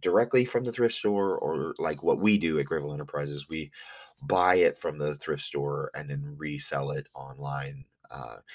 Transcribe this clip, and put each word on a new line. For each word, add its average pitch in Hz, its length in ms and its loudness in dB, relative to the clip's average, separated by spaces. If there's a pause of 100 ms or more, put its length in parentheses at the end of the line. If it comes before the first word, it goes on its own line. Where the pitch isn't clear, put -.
directly 117 440 4
from 123 200 -2
the 120 80 -4
thrift 117 220 2
store, 98 440 2
or 78 400 -2
like 78 240 -2
what 80 180 4
we 104 180 6
do 80 200 2
at 71 80 0
Greyville 73 280 -2
Enterprises, 73 540 -6
we 80 220 -6 (520)
buy 92 340 4
it 87 220 6
from 76 200 -4
the 73 180 0
thrift 71 260 -4
store 71 520 -4
and 73 160 -8
then 71 260 -6
resell 71 540 -4
it 69 240 -6
online. 69 720 -8 (260)
Uh, 58 280 -12 (160)